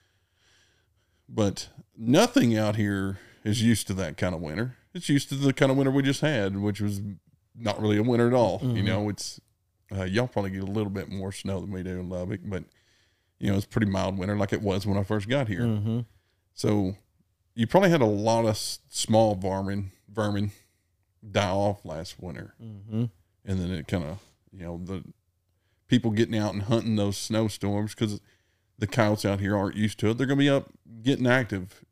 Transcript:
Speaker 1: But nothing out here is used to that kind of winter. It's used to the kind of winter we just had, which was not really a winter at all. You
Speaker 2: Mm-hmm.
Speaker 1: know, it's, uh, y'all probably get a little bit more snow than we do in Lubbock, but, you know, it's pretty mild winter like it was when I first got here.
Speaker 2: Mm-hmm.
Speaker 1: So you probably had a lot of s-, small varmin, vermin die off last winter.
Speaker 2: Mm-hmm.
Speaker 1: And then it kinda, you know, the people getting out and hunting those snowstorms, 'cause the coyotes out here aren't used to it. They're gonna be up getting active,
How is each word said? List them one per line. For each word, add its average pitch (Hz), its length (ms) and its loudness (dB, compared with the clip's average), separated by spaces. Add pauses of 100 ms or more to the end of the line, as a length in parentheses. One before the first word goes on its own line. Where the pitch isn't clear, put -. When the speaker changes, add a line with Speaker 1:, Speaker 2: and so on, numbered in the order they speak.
(1300)
Speaker 1:
But 110 400 -2 (280)
nothing 127 600 4
out 107 200 0
here 101 420 0 (260)
is 107 180 0
used 113 260 4
to 101 60 -4
that 87 220 -6
kind 90 180 -2
of 80 60 -8
winter. 90 360 -6 (160)
It's 180 160 -8
used 139 220 2
to 139 40 -6
the 139 180 2
kind 135 180 2
of 135 60 2
winter 135 140 2
we 139 120 4
just 139 180 0
had, 104 360 0
which 101 240 -2
was 101 200 -2 (540)
not 110 260 -4
really 107 180 4
a 107 40 4
winter 120 260 4
at 123 60 4
all. 104 280 4
You 127 60 -2
Speaker 2:
Mm-hmm. 107 180 0
Speaker 1:
know, 104 220 0
it's, - 320 -8 (540)
uh, 95 100 -2
y'all 101 240 0
probably 98 220 -4
get 95 120 -6
a 95 40 -6
little 101 240 -2
bit 95 200 -6
more 95 220 -8
snow 95 280 -6
than 92 100 -8
we 92 120 -6
do 92 180 -6
in 90 80 -8
Lubbock, 90 360 -6
but, 92 200 -6 (720)
you - 120 0
know, 95 60 2
it's 101 100 -2
pretty 110 240 2
mild 95 280 0
winter 101 180 -2
like 101 160 0
it 101 100 -2
was 98 240 0
when 101 120 2
I 101 40 2
first 104 260 -2
got 131 200 0
here. 101 140 -2
Speaker 2:
Mm-hmm. 113 380 0 (520)
Speaker 1:
So 98 440 0 (580)
you 113 120 0
probably 190 240 6
had 165 100 6
a 117 60 6
lot 110 380 2
of 110 60 2
s-, - 380 -6
small 110 480 4
varmin, 98 540 -4 (200)
vermin 104 420 0 (760)
die 98 220 2
off 98 340 0
last 82 360 -10
winter. - 420 -12
Speaker 2:
Mm-hmm. 110 420 -6 (420)
Speaker 1:
And 95 140 -2
then 87 100 -2
it 82 160 -6
kinda, 87 320 -4 (340)
you 92 120 -16
know, 87 180 -10
the 90 220 -10 (840)
people 123 220 4
getting 110 260 2
out 104 180 0
and 104 100 -4
hunting 113 320 0
those 101 200 0
snowstorms, 104 800 -2
'cause 104 260 -2 (580)
the 104 80 -2
coyotes 107 380 2
out 101 160 0
here 104 160 0
aren't 95 200 -2
used 107 240 -2
to 107 100 2
it. 117 80 0
They're 139 80 0
gonna 139 120 2
be 143 100 4
up 139 220 0 (320)
getting 127 240 2
active, 107 640 0